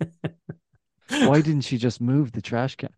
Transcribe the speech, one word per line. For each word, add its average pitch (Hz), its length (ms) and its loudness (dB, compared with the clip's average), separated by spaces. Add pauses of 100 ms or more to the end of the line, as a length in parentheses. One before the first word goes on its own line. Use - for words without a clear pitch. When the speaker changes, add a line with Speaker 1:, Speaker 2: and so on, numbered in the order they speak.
(540)
Speaker 1:
<laughs> - 560 -20
Speaker 2:
Why 233 300 6
didn't 151 220 0
she 131 140 -4
just 117 240 -2
move 127 300 0
the 117 120 -8
trash 120 340 -4
can?" - 220 -12